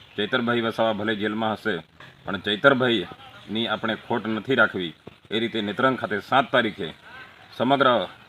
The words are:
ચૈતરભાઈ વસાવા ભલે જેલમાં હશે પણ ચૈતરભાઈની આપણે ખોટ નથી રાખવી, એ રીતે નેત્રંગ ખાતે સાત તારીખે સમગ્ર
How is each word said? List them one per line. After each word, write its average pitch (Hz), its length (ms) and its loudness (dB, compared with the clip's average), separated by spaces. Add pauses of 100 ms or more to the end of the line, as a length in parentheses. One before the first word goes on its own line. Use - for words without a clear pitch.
(160)
ચૈતરભાઈ 120 440 0
વસાવા 113 320 0
ભલે 107 240 -2
જેલમાં 107 360 -2
હશે 101 260 -4 (460)
પણ 98 140 -6
ચૈતરભાઈની 113 1300 0
આપણે 107 280 -2
ખોટ 107 320 -4
નથી 110 280 -2
રાખવી, 101 400 2 (360)
એ 101 80 -2
રીતે 110 220 -2
નેત્રંગ 110 380 0
ખાતે 104 220 -4
સાત 123 320 0
તારીખે 101 420 0 (600)
સમગ્ર 127 520 2 (200)